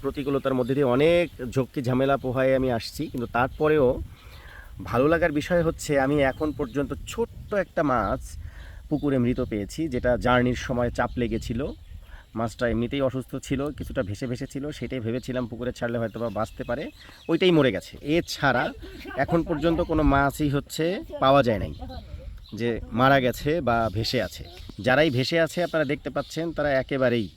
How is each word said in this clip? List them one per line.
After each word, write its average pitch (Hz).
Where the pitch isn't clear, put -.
প্রতিকূলতার 135
মধ্যে 123
দিয়ে 143
অনেক 170
ঝক্কি 135
ঝামেলা 135
পোহায় 131
আমি 131
আসছি, -
কিন্তু 120
তারপরেও 151
ভালো 120
লাগার 165
বিষয় 170
হচ্ছে 156
আমি 143
এখন 156
পর্যন্ত 135
ছোট্ট -
একটা -
মাছ 113
পুকুরে 139
মৃত 123
পেয়েছি, 104
যেটা 123
জার্নির 123
সময় 120
চাপ 123
লেগেছিল। 113
মাছটা 117
এমনিতেই 117
অসুস্থ 127
ছিল, 135
কিছুটা -
ভেসে 104
ভেসে 127
ছিল, 139
সেটাই 127
ভেবেছিলাম 123
পুকুরে 123
ছাড়লে 120
হয়তো 110
বা 117
বাঁচতে 113
পারে, 127
ওইটাই 175
মরে 131
গেছে। -
এছাড়া 143
এখন 160
পর্যন্ত 160
কোনো 156
মাছই 139
হচ্ছে 151
পাওয়া 139
যায় 104
নাই 78
যে 120
মারা 135
গেছে 123
বা 117
ভেসে 113
আছে। -
যারাই 147
ভেসে 131
আছে -
আপনারা 156
দেখতে 151
পাচ্ছেন, 156
তারা 147
একেবারেই 123